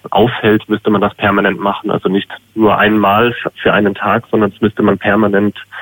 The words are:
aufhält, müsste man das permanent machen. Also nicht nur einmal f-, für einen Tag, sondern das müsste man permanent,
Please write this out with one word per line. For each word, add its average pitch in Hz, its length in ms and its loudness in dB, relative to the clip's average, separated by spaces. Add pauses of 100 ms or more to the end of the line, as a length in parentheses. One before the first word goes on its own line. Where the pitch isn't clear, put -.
aufhält, 107 580 0
müsste 107 220 -2
man 104 100 2
das 101 140 0
permanent 101 460 0
machen. 101 320 -4
Also - 180 -2
nicht 98 180 -2 (280)
nur 110 200 2
einmal 104 540 2
f-, - 220 -8 (100)
für 104 100 2
einen 101 220 2
Tag, 104 380 -2
sondern 107 180 0
das - 100 -14
müsste 107 220 0
man 101 160 2
permanent, 104 580 0 (260)